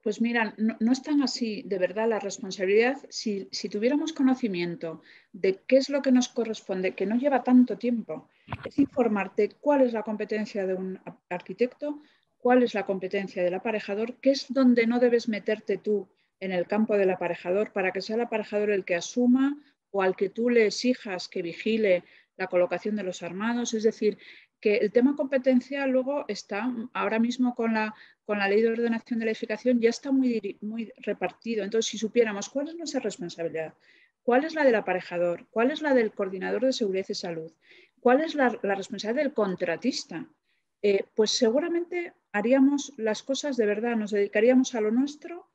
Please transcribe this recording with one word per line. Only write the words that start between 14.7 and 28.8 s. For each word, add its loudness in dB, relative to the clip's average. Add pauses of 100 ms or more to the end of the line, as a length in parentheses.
no 2
debes 4
meterte -2
tú -2 (320)
en -6
el -2
campo 2
del 4
aparejador -2
para 0
que -6
sea -4
el 0
aparejador -2
el 0
que -2
asuma 2 (340)
o 0
al 2
que -2
tú -2
le 6
exijas -2
que -8
vigile 0 (320)
la -6
colocación 0
de -6
los -8
armados. -4
Es -2
decir, 2 (420)
que 2
el 0
tema 4
competencial 0
luego -2
está -6 (220)
ahora -2
mismo 0
con -2
la, -2 (300)
con -2
la 0
ley 4
de 4
ordenación -2